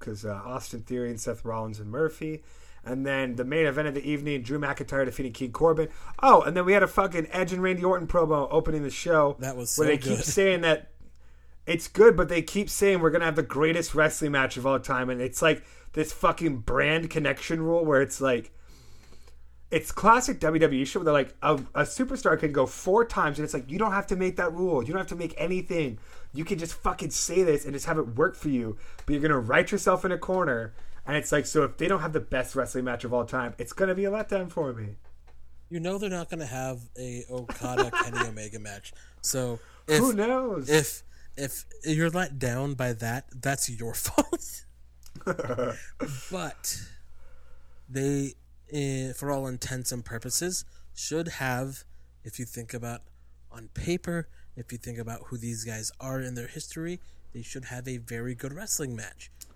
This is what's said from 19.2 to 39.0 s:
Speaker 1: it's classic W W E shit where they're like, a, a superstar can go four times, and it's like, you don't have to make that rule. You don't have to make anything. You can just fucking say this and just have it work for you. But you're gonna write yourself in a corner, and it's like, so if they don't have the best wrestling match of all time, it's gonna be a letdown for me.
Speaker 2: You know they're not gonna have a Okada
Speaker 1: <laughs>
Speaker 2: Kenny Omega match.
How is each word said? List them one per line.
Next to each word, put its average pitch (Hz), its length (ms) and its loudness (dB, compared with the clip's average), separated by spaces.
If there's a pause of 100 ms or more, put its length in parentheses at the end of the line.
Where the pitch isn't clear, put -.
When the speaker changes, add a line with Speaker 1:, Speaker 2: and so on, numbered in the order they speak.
Speaker 1:
it's 160 220 -2
classic 233 480 6
W 160 220 2
W 143 220 4
E - 20 2
shit 135 100 -6
where 185 100 0
they're 156 80 6
like, 135 300 4
a, 147 120 4 (200)
a 143 80 2
superstar 247 560 0
can 151 140 0
go 139 140 4
four 196 380 4
times, 156 360 0
and 151 40 -2
it's 147 80 -6
like, 131 160 -6
you 165 100 -4
don't 214 120 2
have 196 160 0
to 202 80 0
make 185 220 0
that 175 160 0
rule. 170 280 2
You 117 120 -2
don't 190 80 0
have 185 80 -6
to 185 80 -6
make 170 200 -6
anything. 165 640 -2 (340)
You 151 120 -4
can 190 120 -2
just 165 180 -6
fucking 185 360 -2
say 175 320 2
this 156 220 4
and 139 100 -6
just 135 120 -6
have 156 120 0
it 120 160 -2
work 160 220 2
for - 120 -4
you. 117 300 0 (260)
But 143 100 2
you're 143 80 0
gonna 151 180 4
write 131 320 2
yourself 185 320 2
in 185 80 0
a 165 60 -2
corner, 143 540 0 (320)
and 143 120 0
it's 147 160 0
like, 147 140 4
so 151 180 4
if 123 140 -4
they 165 100 0
don't 190 120 4
have 160 120 -4
the 151 80 0
best - 340 -2
wrestling 127 300 -2
match 120 180 -4
of 123 100 -4
all 120 120 2
time, 120 340 -4
it's - 140 -8
gonna 185 240 2
be 196 80 0
a 196 60 0
letdown 202 420 -2
for 143 200 -2
me. 107 260 -8 (680)
Speaker 2:
You 170 120 -6
know 185 180 -4
they're 202 120 -4
not 170 200 -6
gonna 160 160 -6
have 131 320 -6 (180)
a 123 320 -10
Okada 123 640 -2
Speaker 1:
<laughs> - 140 -2
Speaker 2:
Kenny - 240 -4
Omega 107 320 -10
match. 101 320 -12 (280)